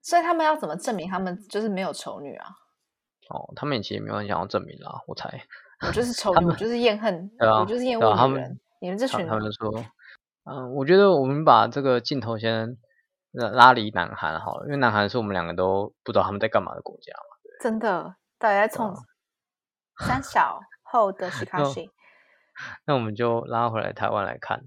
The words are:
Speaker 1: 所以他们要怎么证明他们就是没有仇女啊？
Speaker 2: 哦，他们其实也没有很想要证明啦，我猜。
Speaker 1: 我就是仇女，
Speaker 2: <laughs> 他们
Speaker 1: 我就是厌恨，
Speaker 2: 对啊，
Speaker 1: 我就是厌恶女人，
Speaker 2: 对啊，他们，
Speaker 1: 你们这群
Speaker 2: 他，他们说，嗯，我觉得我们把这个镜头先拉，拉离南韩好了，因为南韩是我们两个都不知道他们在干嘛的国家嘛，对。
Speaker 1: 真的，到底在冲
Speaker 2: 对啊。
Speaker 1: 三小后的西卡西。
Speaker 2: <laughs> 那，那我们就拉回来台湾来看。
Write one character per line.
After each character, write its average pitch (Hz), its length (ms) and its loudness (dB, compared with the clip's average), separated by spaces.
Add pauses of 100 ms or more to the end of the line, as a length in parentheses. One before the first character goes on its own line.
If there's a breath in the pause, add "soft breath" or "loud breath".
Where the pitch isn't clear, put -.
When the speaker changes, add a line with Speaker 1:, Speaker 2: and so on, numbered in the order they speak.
Speaker 1:
所 - 160 2
以 339 40 4
他 339 120 2
们 320 100 0
要 302 120 4
怎 202 120 -6
么 151 60 -6
证 214 220 -4
明 175 120 -8
他 190 120 -4
们 180 280 -6
就 208 120 -4
是 220 80 -2
没 190 120 -2
有 170 120 -4
仇 104 280 -10
女 139 140 -14
啊？ 50 220 -18 (720)
Speaker 2:
哦， - 260 -12
他 - 100 -8
们 139 160 -2
其 101 100 -10
实 104 40 -6
也 104 60 -6
没 104 100 -10
有 107 60 -6
很 104 100 -6
想 90 140 -2
要 92 40 -4
证 98 200 -4
明 80 160 -18
啦， - 100 -16 (160)
我 - 80 -12
猜。 - 320 -14 (400 loud breath)
Speaker 1:
我 - 60 -2
就 233 100 -2
是 240 100 -4
仇 214 180 -2
女， 175 40 2
Speaker 2:
<laughs> - 0 -
他 170 60 8
们 170 100 2
Speaker 1:
我 165 60 0
就 208 100 -4
是 233 120 -2
厌 220 200 2
恨， 196 300 -4 (100)
Speaker 2:
对 233 100 4
啊， - 120 6
Speaker 1:
我 214 40 2
就 214 120 -4
是 247 80 -4
厌 247 120 0
恶 226 60 2
女 113 60 6
人， - 20 6
Speaker 2:
对 - 20 4
啊， 101 40 2
他 120 100 6
们， 131 340 -2 (200)
Speaker 1:
你 180 80 -8
们 196 100 -6
这 254 80 -2
群 208 180 -2
Speaker 2:
他， 120 100 -4
他 110 40 -2
们 107 140 -4
说， 110 320 -6 (600 loud breath)
嗯， 131 300 -10
我 139 100 -2
觉 170 120 6
得 202 160 8
我 139 120 4
们 143 200 0
把 117 240 8
这 131 120 -4
个 131 200 2
镜 135 200 -4
头 113 180 -4
先 113 380 -2 (540)
拉， 117 200 -4
拉 127 220 10
离 110 180 2
南 90 260 -2
韩 80 240 -4
好 - 180 -10
了， - 80 -12
因 147 60 -6
为 139 60 -2
南 123 120 4
韩 104 180 2
是 123 100 -4
我 113 40 -2
们 104 100 -4
两 87 140 -2
个 85 80 -6
都 95 480 0
不 117 100 -10
知 107 60 4
道 92 60 4
他 95 80 -2
们 101 80 -6
在 110 80 0
干 107 120 2
嘛 - 140 -10
的 - 80 -14
国 - 160 -16
家 - 140 -20
嘛， - 320 -20
对。 - 160 -20
Speaker 1:
真 220 180 -2
的， 185 380 -4 (220)
到 226 100 0
底 202 60 4
在 208 120 4
冲 226 220 -4
Speaker 2:
对 185 80 -10
啊。 - 1120 -18
Speaker 1:
三 262 160 0
小 - 380 0 (220)
后 208 300 2
的 185 180 -8
西 139 140 -8
卡 175 180 -4
西。 139 280 -4
Speaker 2:
<laughs> - 40 -20 (920 loud breath)
那， 156 80 0
那 - 20 4
我 131 40 2
们 110 160 -2
就 117 280 0
拉 117 280 0
回 113 100 -2
来 - 120 -4
台 110 160 -4
湾 107 160 -2
来 - 140 -6
看。 117 280 -6